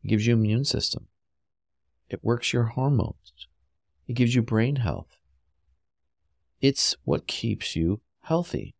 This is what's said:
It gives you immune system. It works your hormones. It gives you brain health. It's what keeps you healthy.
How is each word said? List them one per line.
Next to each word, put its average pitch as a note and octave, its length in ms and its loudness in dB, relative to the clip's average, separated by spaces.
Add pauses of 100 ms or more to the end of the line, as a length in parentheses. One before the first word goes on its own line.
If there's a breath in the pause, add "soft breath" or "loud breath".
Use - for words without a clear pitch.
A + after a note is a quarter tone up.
It - 40 -8
gives G#2+ 180 2
you A#2+ 80 4
immune A2 320 2
system. - 400 -4 (1040)
It - 120 -8
works A#2 300 0
your A#2+ 120 2
hormones. - 840 -2 (580)
It B2 60 -6
gives A#2+ 220 2
you A#2+ 80 4
brain A2+ 340 0
health. F#2+ 400 -4 (1400)
It's - 340 2 (100)
what - 220 -2
keeps - 480 -4
you E2+ 280 0 (180)
healthy. - 600 -4